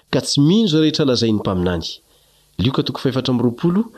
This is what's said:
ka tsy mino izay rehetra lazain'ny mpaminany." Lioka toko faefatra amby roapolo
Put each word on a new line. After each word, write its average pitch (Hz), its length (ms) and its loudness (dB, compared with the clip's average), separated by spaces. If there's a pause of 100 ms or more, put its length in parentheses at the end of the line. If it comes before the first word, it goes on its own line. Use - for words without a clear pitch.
ka 139 120 0
tsy 143 200 0
mino 196 240 4
izay 156 160 2
rehetra 151 240 0
lazain'ny 117 320 2
mpaminany." 90 480 -2 (720)
Lioka 131 260 0
toko - 160 -8
faefatra 127 320 -2
amby 120 120 0
roapolo 170 380 0 (160)